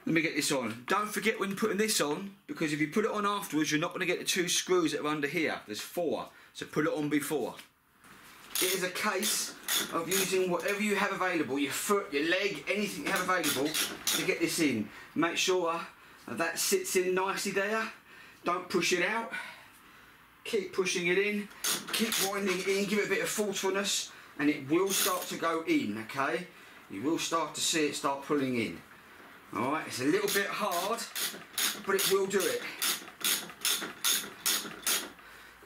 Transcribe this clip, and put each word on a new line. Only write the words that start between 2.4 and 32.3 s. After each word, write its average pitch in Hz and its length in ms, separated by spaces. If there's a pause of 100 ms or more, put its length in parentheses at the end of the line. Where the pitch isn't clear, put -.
because 151 280
if 147 60
you 151 100
put 214 160
it - 60
on 208 140
afterwards, 202 460
you're 156 100
not 170 120
gonna 185 120
get 175 140
the - 60
two 175 220
screws 175 440
that 143 100
are 147 60
under 147 200
here. 143 380
There's 104 140
four, 120 500 (240)
so - 120
put 156 200
it 160 80
on 147 160
before. 147 460 (1080)
It 185 140
is 175 80
a 180 60
case 208 640 (380)
of 156 140
using 185 440
whatever 190 280
you 208 160
have 196 160
available, 165 460
your 139 140
foot, - 420
your 151 160
leg, 185 400
anything 185 360
you - 60
have 185 160
available, 151 400 (380)
to 156 200
get 180 140
this 165 200
in. 117 280 (280)
Make 170 220
sure 170 440 (460)
that - 100
that 165 220
sits - 360
in 185 200
nicely 190 360
there. 214 360 (560)
Don't 180 260
push 180 240
it 175 100
out. 226 280 (1120)
Keep 190 300
pushing 185 340
it 180 100
in. 208 300 (460)
Keep 226 200 (140)
winding 196 320
it 185 80
in. 196 180
Give 202 140
it 175 80
a - 20
bit 190 140
of - 60
forcefulness, 196 840 (260)
and 147 120
it 139 200
will 190 220
start - 380
to 180 60
go 165 320
in, 110 380
okay? 156 400 (460)
You 98 100
will 151 160
start 160 380
to - 60
see 156 260
it 139 80
start 139 280
pulling 135 340
in. 92 220 (760)
All 123 160
right, 151 160
it's - 140
a 127 40
little 196 240
bit 196 180
hard, 202 520 (840)
but 190 100
it 180 160
will 196 140
do 196 140